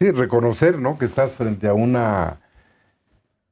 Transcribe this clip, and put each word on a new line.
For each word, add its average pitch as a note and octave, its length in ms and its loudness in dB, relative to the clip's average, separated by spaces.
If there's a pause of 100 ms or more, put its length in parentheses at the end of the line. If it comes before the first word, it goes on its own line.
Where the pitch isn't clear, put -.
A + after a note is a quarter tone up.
Sí, F#3+ 100 4
reconocer, B2+ 720 2
¿no? C#3 180 -4
Que C3 60 -2
estás C3 280 0
frente G#2+ 360 -4
a G2+ 60 2
una G#2+ 640 0 (1120)